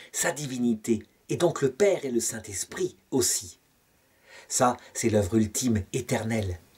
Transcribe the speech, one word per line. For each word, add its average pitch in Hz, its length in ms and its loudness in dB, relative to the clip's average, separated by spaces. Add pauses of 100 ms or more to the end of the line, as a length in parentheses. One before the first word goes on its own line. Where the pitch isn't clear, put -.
(120)
sa 170 220 -2
divinité, 120 680 0 (280)
et - 80 -2
donc 170 240 2
le 135 100 2
Père 180 320 2
et 131 80 -4
le 117 80 2
Saint-Esprit - 800 -6 (120)
aussi. - 500 0 (880)
Ça, 123 260 2 (180)
c'est 117 160 0
l'œuvre 104 280 4
ultime, 107 560 0
éternelle, 110 680 -4 (180)